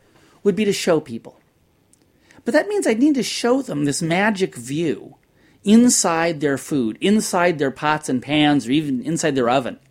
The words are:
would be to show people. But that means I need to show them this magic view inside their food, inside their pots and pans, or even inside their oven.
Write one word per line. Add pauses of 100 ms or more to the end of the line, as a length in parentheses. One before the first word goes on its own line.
(420)
would
be
to
show
people. (1040)
But
that
means
I
need
to
show
them
this
magic
view (480)
inside
their
food,
inside
their
pots
and
pans,
or
even
inside
their
oven. (120)